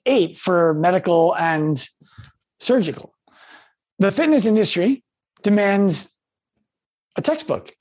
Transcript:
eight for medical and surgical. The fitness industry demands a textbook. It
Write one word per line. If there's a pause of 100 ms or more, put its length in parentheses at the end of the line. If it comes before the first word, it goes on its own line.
eight
for
medical
and (720)
surgical. (840)
The
fitness
industry (380)
demands (1080)
a
textbook.
It